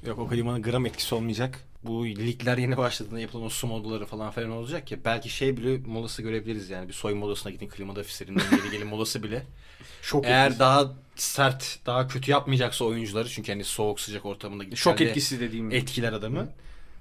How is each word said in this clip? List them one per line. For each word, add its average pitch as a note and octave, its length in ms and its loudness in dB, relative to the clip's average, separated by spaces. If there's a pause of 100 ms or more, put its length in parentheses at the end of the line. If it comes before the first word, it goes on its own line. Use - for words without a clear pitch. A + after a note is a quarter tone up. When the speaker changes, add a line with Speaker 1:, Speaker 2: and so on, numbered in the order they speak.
Speaker 1:
Yok, A#2 120 -4
o A2+ 100 -4
klimanın A#2 340 0
gram A#2+ 240 2
etkisi - 280 -2
olmayacak. A2+ 460 0 (220)
Bu A#2 240 -2
ligler A#2 520 0
yeni B2+ 180 2
başladığında A#2+ 440 0
yapılan A2+ 240 -6
o A2 40 -4
su - 180 -2
molaları A2 400 -4
falan G#2+ 240 -6
falan A2+ 200 -4
olacak B2 420 -6
ya. G2 120 -4
Belki A2+ 240 0
şey C3+ 280 2
bile B2+ 300 2
molası A2+ 360 -4
görebiliriz A2 480 -4
yani. F#2 180 -8
Bir F#2 40 -10
soy G#2 220 -2
molasına G2+ 380 -2
gidin, G2 160 -10
klimada G2 320 -8
ofislerinde G2 500 -2
geri G2+ 200 4
gelin G#2 160 -4
molası G#2+ 360 -2
bile. A2 200 -4 (300)
<laughs> - 300 -18
Speaker 2:
Şok C#3+ 240 2
Speaker 1:
Eğer C3 200 8
Speaker 2:
etkisi. C3 140 4
Speaker 1:
daha C3+ 320 8 (240)
sert, - 720 2
daha C3 220 2
kötü C3 220 0
yapmayacaksa C3+ 540 4
oyuncuları, A2+ 440 0
çünkü G#2+ 240 -6
hani G2+ 120 -4
soğuk G#2 360 0
sıcak G#2 260 -6
ortamında G2+ 500 -8
Speaker 2:
Şok E3+ 160 6
Speaker 1:
gittiğinde D3 180 4
Speaker 2:
etkisi C3 300 0
dediğim A2+ 300 -2
Speaker 1:
etkiler A#2+ 420 0
adamı. A2 280 -2
Speaker 2:
Hı. - 80 -4 (520)